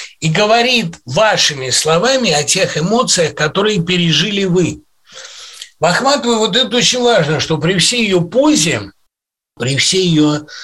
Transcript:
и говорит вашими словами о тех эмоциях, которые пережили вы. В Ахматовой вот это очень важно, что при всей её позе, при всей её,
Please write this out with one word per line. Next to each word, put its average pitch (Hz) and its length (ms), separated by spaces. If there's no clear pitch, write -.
и 160 80
говорит 214 760
вашими 151 680
словами 202 600
о 151 140
тех 180 340
эмоциях, 180 560
которые 185 480
пережили 180 640
вы. 175 380
В - 40
Ахматовой 233 520
вот 214 180
это 233 220
очень 247 260
важно, 165 380
что 156 180
при 175 200
всей 240 260
её 190 160
позе, 165 720
при 127 180
всей 190 300
её, 151 400